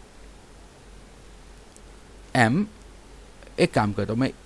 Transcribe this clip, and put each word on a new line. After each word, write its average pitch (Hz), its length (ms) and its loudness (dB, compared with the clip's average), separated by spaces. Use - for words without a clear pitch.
एम। 120 300 4
एक 170 140 4
काम 107 200 2
करता 104 200 -2
हूँ 117 60 0
मैं 131 120 2